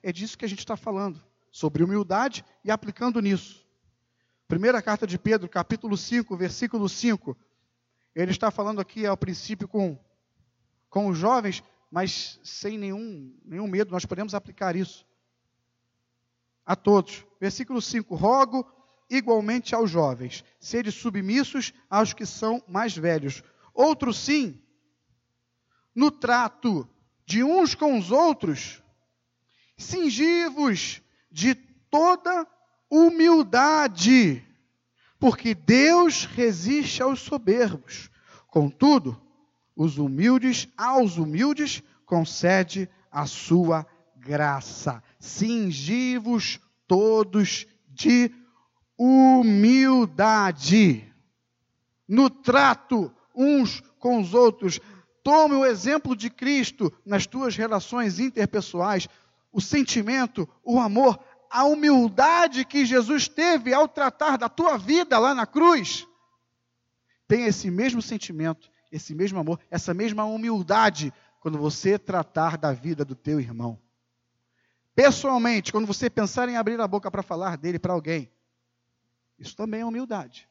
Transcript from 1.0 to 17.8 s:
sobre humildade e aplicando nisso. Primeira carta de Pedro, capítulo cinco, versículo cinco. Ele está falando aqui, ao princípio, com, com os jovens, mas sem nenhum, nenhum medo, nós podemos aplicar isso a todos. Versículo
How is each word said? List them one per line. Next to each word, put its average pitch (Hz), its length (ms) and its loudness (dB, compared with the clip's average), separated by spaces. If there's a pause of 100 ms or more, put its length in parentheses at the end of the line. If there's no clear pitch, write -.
sobre 156 320 -4
humildade 202 600 -4 (200)
e 196 60 -6
aplicando 220 500 -4
nisso. 196 440 -4 (800)
Primeira 214 340 0
carta 208 260 -4
de 180 120 -8
Pedro, 208 300 -2
capítulo 202 480 -6
cinco, 226 400 -4
versículo 196 520 -4
cinco. 196 480 -4 (800)
Ele 180 160 -2
está 196 200 -2
falando 208 300 -6
aqui, 214 240 -8
ao 196 120 -2
princípio, 190 500 -10
com, 180 320 -4 (920)
com 202 200 -2
os 175 100 -4
jovens, 202 440 -2 (280)
mas - 520 -8
sem 214 360 -12
nenhum, 196 680 -12
nenhum 190 220 -12
medo, 196 240 -2
nós 180 160 -6
podemos 196 280 -8
aplicar 190 420 -6
isso 185 300 -8 (1600)
a 175 100 -2
todos. 202 500 0 (160)
Versículo 240 400 -6